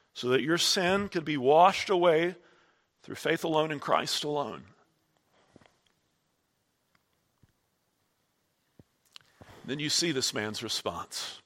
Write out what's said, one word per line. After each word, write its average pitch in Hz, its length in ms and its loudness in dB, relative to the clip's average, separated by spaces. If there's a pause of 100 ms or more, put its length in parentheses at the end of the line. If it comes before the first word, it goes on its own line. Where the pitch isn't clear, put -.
(140)
so - 140 -8
that 127 160 4
your 165 160 0
sin 196 500 0
could 165 160 -6
be 147 100 -4
washed 156 540 6
away 175 460 4 (640)
through - 140 -14
faith 160 280 -2
alone 160 280 0
in 143 80 -8
Christ - 440 -2
alone. 139 420 -6 (4000)
Then 139 140 -6
you 147 100 -4
see 170 220 0
this 131 200 -2
man's 107 300 -6
response. - 840 -8